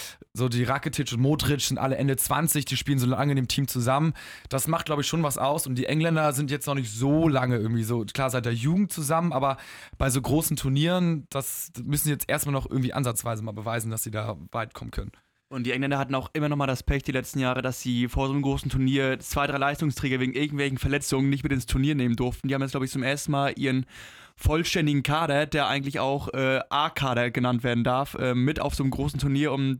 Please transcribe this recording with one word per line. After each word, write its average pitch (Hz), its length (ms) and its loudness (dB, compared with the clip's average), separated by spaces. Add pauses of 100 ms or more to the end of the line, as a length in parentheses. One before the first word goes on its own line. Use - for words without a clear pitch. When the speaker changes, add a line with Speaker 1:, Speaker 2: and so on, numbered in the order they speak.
(340)
Speaker 1:
so 123 160 0
die 120 140 2
Rakitic 131 500 -2
und 117 60 0
Modric 139 420 2
sind - 180 -2
alle 135 180 0
Ende 135 180 2
zwanzig, 143 500 0
die 127 120 -2
spielen 139 220 0
so 123 80 2
lange 135 240 2
in 139 60 2
dem 127 100 0
Team 139 200 0
zusammen. 131 460 2 (360)
Das 135 180 -2
macht, 165 180 0
glaub 151 140 -2
ich, 143 80 -2
schon 165 160 0
was 139 160 -2
aus 143 260 0
und 131 140 -2
die 120 80 -2
Engländer 156 460 2
sind 139 180 -2
jetzt 143 160 -4
noch 139 80 0
nicht 127 160 -2
so 139 360 4
lange 127 300 2
irgendwie 113 260 0
so, 113 300 0
klar, 135 160 0
seit 120 160 -2
der 120 80 0
Jugend 160 380 2
zusammen, 165 420 0
aber 135 240 0 (400)
bei 135 140 2
so 131 100 2
großen 151 360 2
Turnieren, 160 760 2
das - 400 -6 (120)
müssen 143 220 0
sie 151 60 2
jetzt - 180 -2
erstmal 143 240 0
noch 131 160 -2
irgendwie 127 240 0
ansatzweise 117 500 -2
mal 110 80 -6
beweisen, 110 380 -6
dass 110 140 -4
sie 113 80 -8
da 107 260 -4 (140)
weit 113 240 -6
kommen 117 160 -12
können. 101 200 -8 (380)
Speaker 2:
Und 127 160 -6
die 123 60 0
Engländer 139 260 0
hatten 135 160 -2
auch 131 200 -2
immer 151 160 0
noch 147 80 0
mal 139 100 0
das 127 160 -2
Pech 139 180 0
die - 100 -4
letzten 131 280 -2
Jahre, 127 240 0
dass 127 180 -4
sie 123 280 0
vor 135 180 0
so 135 60 0
einem 143 100 2
großen 139 260 0
Turnier 131 500 2
zwei, - 280 -2
drei 139 100 -2
Leistungsträger 139 640 0
wegen 127 140 0
irgendwelchen 143 440 -2
Verletzungen 139 540 0
nicht 139 100 0
mit 143 100 0
ins 131 140 0
Turnier 143 300 2
nehmen 123 200 2
durften. 123 320 -2
Die 131 60 0
haben 135 80 0
jetzt, 135 100 -2
glaub 135 120 -2
ich, 135 80 -2
zum 135 120 -4
ersten 139 280 -2
Mal 139 240 2
ihren 131 320 0 (480)
vollständigen 151 680 2
Kader, 151 420 2
der 147 220 0
eigentlich 139 320 -2
auch, 139 340 0
äh, 131 260 2 (120)
A-Kader 135 580 2
genannt 123 340 0
werden 120 200 2
darf, 131 320 0
äh, 127 180 0
mit 131 260 2
auf 143 140 -2
so - 100 0
einem 135 60 2
großen 139 300 -2
Turnier. 139 320 2
Und 135 280 0